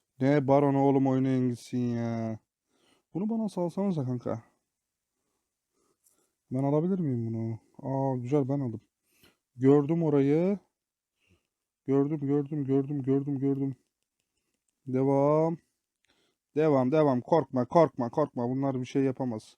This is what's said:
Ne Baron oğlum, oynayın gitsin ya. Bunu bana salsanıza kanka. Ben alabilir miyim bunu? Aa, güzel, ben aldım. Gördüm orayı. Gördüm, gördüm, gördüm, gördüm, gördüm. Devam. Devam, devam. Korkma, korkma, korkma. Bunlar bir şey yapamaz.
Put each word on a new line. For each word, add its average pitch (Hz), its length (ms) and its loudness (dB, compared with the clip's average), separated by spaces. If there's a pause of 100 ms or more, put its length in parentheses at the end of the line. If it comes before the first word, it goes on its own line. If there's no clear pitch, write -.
(220)
Ne 139 260 2
Baron 139 260 4
oğlum, 139 340 2
oynayın 131 420 0
gitsin 123 280 -8
ya. 117 640 -4 (720)
Bunu 214 160 -4
bana 220 200 -4
salsanıza 175 560 -4
kanka. 117 380 -6 (2000)
Ben 131 120 -2
alabilir 160 360 0
miyim 123 280 -4
bunu? 113 320 -6 (220)
Aa, 135 340 -4
güzel, 127 340 -2
ben 143 100 -2
aldım. 117 220 -6 (760)
Gördüm 143 480 4
orayı. 151 560 2 (1300)
Gördüm, 139 320 0
gördüm, 143 460 -2
gördüm, 139 380 -2
gördüm, 139 360 -2
gördüm. 139 360 -2 (1120)
Devam. 139 680 2 (1000)
Devam, 143 360 2
devam. 147 300 4
Korkma, 131 440 0
korkma, - 440 2
korkma. 127 400 -2
Bunlar 135 320 -2
bir 127 40 -8
şey 135 180 0
yapamaz. 127 540 -4